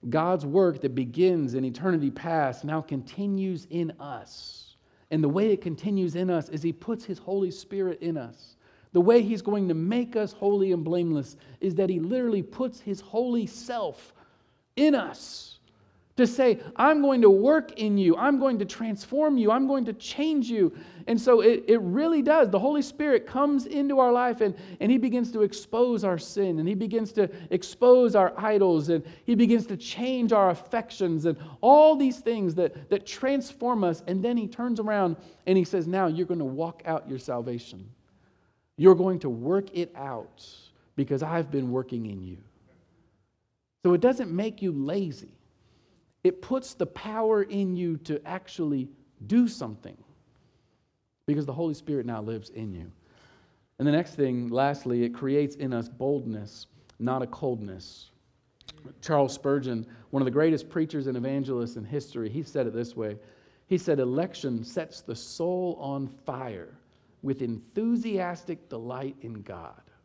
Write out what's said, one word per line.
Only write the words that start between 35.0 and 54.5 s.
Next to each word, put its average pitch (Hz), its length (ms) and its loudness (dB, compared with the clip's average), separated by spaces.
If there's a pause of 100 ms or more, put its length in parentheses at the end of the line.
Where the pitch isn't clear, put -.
and 190 120 4
he 180 60 4
says, 170 240 -2
"Now 180 200 0
you're 165 180 -2
gonna 170 180 -4
walk 147 420 -6
out 160 220 -4
your 135 120 -8
salvation. 117 720 -8 (840)
You're 180 200 10
going 180 240 0
to 151 100 -6
work 160 440 -2
it 175 220 -6
out 131 500 -12 (500)
because 139 280 -2
I've 160 280 -4
been 135 200 -4
working 127 360 -6
in 98 160 -10
you." 90 140 -14 (1500)
So 180 80 6
it 170 80 4
doesn't 175 300 2
make 214 300 -4
you 190 100 -2
lazy. 151 640 -6 (880)
It 185 180 2
puts 254 320 -6
the - 140 -4
power 220 560 -2
in 196 340 -2
you 170 200 -2
to 151 300 -6
actually 151 640 -6 (380)
do 240 200 4
something - 480 -10 (1300)
because 147 200 -2
the 139 80 -8
Holy 160 200 -4
Spirit 139 320 -6
now 113 160 -8
lives 110 280 -10
in 110 240 -12
you. 87 180 -14 (880)
And 135 80 0
the 147 60 2
next 170 220 -2
thing, 123 340 -2
lastly, 127 540 0